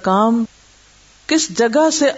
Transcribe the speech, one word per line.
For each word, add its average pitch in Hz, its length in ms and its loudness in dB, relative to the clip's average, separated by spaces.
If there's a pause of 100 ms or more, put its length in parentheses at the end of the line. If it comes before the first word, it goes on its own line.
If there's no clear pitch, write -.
کام 220 420 0 (840)
کس 311 200 0 (100)
جگہ 240 340 2
سے 302 260 0